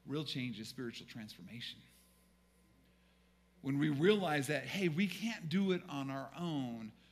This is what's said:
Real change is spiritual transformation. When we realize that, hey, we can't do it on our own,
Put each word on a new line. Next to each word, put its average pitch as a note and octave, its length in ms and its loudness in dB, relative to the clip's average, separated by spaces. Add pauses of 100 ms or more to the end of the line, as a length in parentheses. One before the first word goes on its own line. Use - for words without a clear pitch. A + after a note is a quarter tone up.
Real D3+ 180 -2
change B2 340 -4
is G#2+ 80 -8
spiritual A#2 400 -8
transformation. A2 720 -12 (1800)
When C#3 160 2
we D#3 120 4
realize D#3 580 4
that, C#3 160 0
hey, F3+ 240 0
we E3+ 180 4
can't F3+ 420 -4
do F#3+ 220 4
it F3+ 180 2
on C3+ 220 -4
our C3+ 260 -6
own, B2 540 -2 (220)